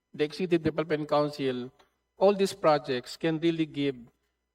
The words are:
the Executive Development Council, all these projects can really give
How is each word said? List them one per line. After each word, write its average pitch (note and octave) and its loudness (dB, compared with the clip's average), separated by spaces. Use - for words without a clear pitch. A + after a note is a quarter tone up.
the D3 -2
Executive E3 0
Development D#3 -2
Council, C#3 -2
all G3 6
these F#3+ 0
projects C#3+ 0
can D#3+ -2
really E3 0
give C#3 -4